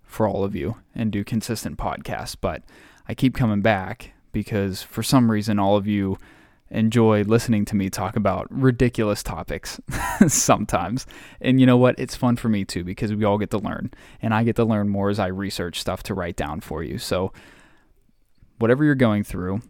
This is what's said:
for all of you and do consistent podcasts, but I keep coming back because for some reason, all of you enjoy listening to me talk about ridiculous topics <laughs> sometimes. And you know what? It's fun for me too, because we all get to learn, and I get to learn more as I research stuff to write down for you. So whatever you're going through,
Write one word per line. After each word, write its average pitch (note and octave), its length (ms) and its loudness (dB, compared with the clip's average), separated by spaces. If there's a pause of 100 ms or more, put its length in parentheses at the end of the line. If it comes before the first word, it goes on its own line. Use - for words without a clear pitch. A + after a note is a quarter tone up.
for - 240 -2
all G2 160 -2
of G2 120 -4
you D#2+ 220 -4 (160)
and A2 180 -2
do G2+ 120 -2
consistent - 540 -4
podcasts, - 640 -8
but E2 240 -4 (440)
I A2+ 80 -6
keep C3 200 2
coming G#2+ 260 2
back G2 500 -2 (220)
because G2 500 -2
for - 180 -8
some A#2+ 300 4
reason, G#2+ 260 0
all G2+ 200 4
of G2+ 100 0
you G2 300 0 (520)
enjoy A2 540 4
listening A2 400 2
to G#2+ 120 -4
me G2 140 0
talk G2+ 280 -4
about G2 340 0
ridiculous A#2+ 720 0
topics - 560 -10 (240)
<laughs> - 240 4
sometimes. G2 760 0 (340)
And C3 220 4
you B2+ 40 8
know B2 120 8
what? B2 200 4
It's C3 180 -6
fun A#2+ 200 2
for A#2+ 140 -2
me G2+ 160 0
too, F2 180 -6
because G#2 320 -4
we G#2+ 80 0
all G2+ 140 4
get G2+ 140 -2
to A2 60 -2
learn, - 340 -6 (300)
and A2 120 0
I A2+ 100 2
get A2+ 140 2
to A2+ 80 4
learn G#2 240 2
more G2+ 200 0
as G2+ 100 -2
I F#2 80 0
research F#2 520 -6
stuff - 240 -6
to G#2 100 -6
write F2 220 -4
down D#2 240 -6
for D#2+ 240 -8
you. A#1+ 140 -8
So F#2+ 340 -2 (1300)
whatever B2 240 2
you're D3 120 4
going G#2+ 280 2
through, F#2+ 460 -6